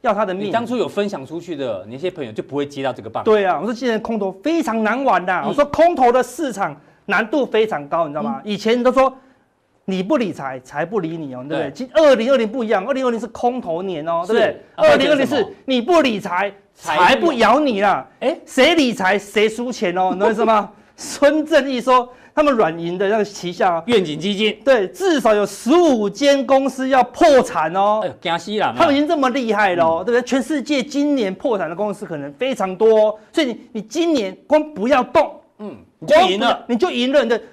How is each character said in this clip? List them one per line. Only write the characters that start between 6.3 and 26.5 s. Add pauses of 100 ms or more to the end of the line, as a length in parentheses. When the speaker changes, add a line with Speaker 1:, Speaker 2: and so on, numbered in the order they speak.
Speaker 1:
场 (300)
难
度
非
常
高，
你
知
道
吗？
Speaker 2:
嗯。
Speaker 1:
以
前
都
说 (720)
你
不
理
财，
财
不
理
你
哦，
对
不
对？
Speaker 2:
对。
Speaker 1:
今，
二
零
二
零
不
一
样，
二
零
二
零
是
空
头
年
哦，
对
不
对？
Speaker 2:
是。 (140)
啊，
Speaker 1:
二
零
二
零
是 (200)
你
不
理
财， (200)
Speaker 2:
财
不
Speaker 1:
财
不
咬
你
啦。 (140)
Speaker 2:
哎？
Speaker 1:
谁
理
财
谁
输
钱
哦，
你
懂
我
意
思
吗？ (120)
<laughs>
孙
正
义
说 (260)
他
们
软
银
的
那
个
旗
下
哦，
Speaker 2:
愿
景
基
金。
Speaker 1:
对，
至
少
有
十
五
间
公